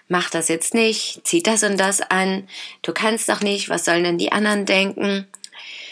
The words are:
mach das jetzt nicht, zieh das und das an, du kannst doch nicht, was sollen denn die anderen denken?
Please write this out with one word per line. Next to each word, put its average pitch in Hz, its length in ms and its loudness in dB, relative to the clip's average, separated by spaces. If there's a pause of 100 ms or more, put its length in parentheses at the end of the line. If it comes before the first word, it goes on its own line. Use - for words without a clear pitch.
mach 175 240 0
das 170 160 0
jetzt 165 260 -2
nicht, 220 520 0
zieh 170 180 2
das 214 200 2
und 202 140 2
das 190 240 2
an, 190 480 0 (320)
du 165 120 -4
kannst 220 360 0
doch 208 120 0
nicht, 202 280 -2
was 170 160 0
sollen 170 180 2
denn 170 140 2
die - 140 0
anderen 208 340 2
denken? 196 600 0 (640)